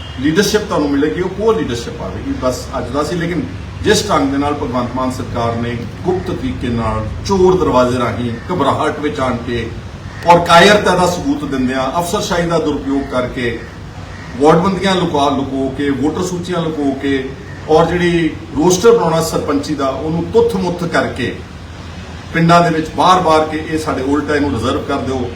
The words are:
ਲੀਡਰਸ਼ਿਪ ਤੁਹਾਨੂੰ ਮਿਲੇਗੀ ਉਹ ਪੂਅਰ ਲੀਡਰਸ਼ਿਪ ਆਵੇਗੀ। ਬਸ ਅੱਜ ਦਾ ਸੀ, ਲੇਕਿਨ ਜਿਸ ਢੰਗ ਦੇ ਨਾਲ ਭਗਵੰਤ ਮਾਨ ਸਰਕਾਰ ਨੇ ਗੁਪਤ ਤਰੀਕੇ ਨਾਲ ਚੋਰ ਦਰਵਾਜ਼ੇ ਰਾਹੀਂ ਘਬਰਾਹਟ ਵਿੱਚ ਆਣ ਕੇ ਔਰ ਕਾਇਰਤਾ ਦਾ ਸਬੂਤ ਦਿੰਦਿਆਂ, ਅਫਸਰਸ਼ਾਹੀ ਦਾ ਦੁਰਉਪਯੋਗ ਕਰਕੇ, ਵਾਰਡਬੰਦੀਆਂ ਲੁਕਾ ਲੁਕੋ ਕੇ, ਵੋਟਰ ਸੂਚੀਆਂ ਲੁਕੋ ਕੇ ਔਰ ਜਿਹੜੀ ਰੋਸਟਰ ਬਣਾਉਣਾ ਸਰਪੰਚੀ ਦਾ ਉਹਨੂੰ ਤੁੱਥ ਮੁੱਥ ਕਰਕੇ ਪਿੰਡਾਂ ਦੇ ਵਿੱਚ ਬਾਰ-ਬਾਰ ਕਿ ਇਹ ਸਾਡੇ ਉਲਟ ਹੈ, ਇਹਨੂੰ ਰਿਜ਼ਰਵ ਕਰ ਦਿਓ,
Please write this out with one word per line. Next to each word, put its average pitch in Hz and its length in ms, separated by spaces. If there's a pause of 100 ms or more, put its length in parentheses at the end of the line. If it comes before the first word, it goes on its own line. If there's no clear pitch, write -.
(200)
ਲੀਡਰਸ਼ਿਪ 180 480
ਤੁਹਾਨੂੰ 151 220
ਮਿਲੇਗੀ 156 300
ਉਹ 185 80
ਪੂਅਰ 208 280
ਲੀਡਰਸ਼ਿਪ 120 460
ਆਵੇਗੀ। - 300 (100)
ਬਸ 127 240 (120)
ਅੱਜ 107 100
ਦਾ 143 160
ਸੀ, 180 120
ਲੇਕਿਨ 165 260 (400)
ਜਿਸ - 260
ਢੰਗ 143 220
ਦੇ 139 80
ਨਾਲ 143 160
ਭਗਵੰਤ 123 420
ਮਾਨ 127 140
ਸਰਕਾਰ 117 460
ਨੇ 120 200 (280)
ਗੁਪਤ 185 260
ਤਰੀਕੇ 127 380
ਨਾਲ 110 380 (200)
ਚੋਰ 185 320
ਦਰਵਾਜ਼ੇ 127 400
ਰਾਹੀਂ 117 540
ਘਬਰਾਹਟ 135 460
ਵਿੱਚ 139 220
ਆਣ 127 160
ਕੇ 117 340 (560)
ਔਰ 170 120
ਕਾਇਰਤਾ 185 580
ਦਾ 180 100
ਸਬੂਤ 147 380
ਦਿੰਦਿਆਂ, 131 560
ਅਫਸਰਸ਼ਾਹੀ 180 460
ਦਾ 165 120
ਦੁਰਉਪਯੋਗ 139 440
ਕਰਕੇ, 120 560 (800)
ਵਾਰਡਬੰਦੀਆਂ 185 540
ਲੁਕਾ 147 340
ਲੁਕੋ 135 500
ਕੇ, 143 120
ਵੋਟਰ 151 320
ਸੂਚੀਆਂ 175 400
ਲੁਕੋ 143 300
ਕੇ 131 360 (400)
ਔਰ 160 180
ਜਿਹੜੀ 170 500 (200)
ਰੋਸਟਰ 185 360
ਬਣਾਉਣਾ 160 300
ਸਰਪੰਚੀ 151 520
ਦਾ 135 140
ਉਹਨੂੰ 160 440
ਤੁੱਥ 226 240
ਮੁੱਥ 175 280
ਕਰਕੇ 127 520 (1000)
ਪਿੰਡਾਂ 170 360
ਦੇ 156 60
ਵਿੱਚ 156 100 (100)
ਬਾਰ-ਬਾਰ 156 520
ਕਿ 151 80
ਇਹ 156 220
ਸਾਡੇ 139 240
ਉਲਟ 147 280
ਹੈ, 147 60
ਇਹਨੂੰ 139 180
ਰਿਜ਼ਰਵ 131 280
ਕਰ 139 160
ਦਿਓ, 123 380